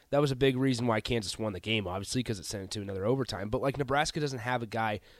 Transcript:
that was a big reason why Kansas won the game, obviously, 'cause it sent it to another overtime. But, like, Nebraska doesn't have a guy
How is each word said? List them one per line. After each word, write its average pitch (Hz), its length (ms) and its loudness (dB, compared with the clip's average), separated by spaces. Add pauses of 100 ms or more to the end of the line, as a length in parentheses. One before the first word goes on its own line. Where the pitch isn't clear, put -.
(100)
that 143 100 4
was 143 100 4
a 131 60 0
big 131 220 4
reason 127 280 2
why 110 140 4
Kansas 113 380 -2
won 107 160 -2
the 90 60 -8
game, 107 260 0
obviously, 98 360 -2
'cause 113 160 -4
it 82 60 -12
sent 98 200 -6
it 92 80 -12
to 104 100 -6
another 98 240 -4
overtime. 110 420 0
But, 113 140 -2
like, 139 160 0
Nebraska 143 420 0
doesn't 135 200 -2
have 123 220 -2
a 117 40 -4
guy 107 340 -2 (200)